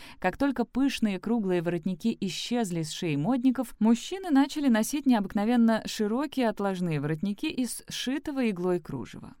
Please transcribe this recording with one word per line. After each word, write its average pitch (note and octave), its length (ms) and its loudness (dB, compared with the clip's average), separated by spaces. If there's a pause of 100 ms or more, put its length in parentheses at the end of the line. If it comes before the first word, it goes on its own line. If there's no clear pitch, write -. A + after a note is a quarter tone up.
(180)
Как F#3 200 -2
только C4+ 260 2
пышные A3+ 560 0
круглые F#3+ 420 0
воротники F3 600 -2
исчезли F#3+ 640 -2
с D#3 80 -6
шеи D#3 260 -2
модников, B3 640 0
мужчины C#4+ 500 2
начали C#4 400 4
носить A3+ 360 2
необыкновенно A3+ 800 4
широкие A#3 640 -2
отложные F#3 540 -2
воротники D#3+ 460 -2
из - 420 -4
сшитого C4+ 600 -2
иглой F3+ 300 0
кружева. - 600 -12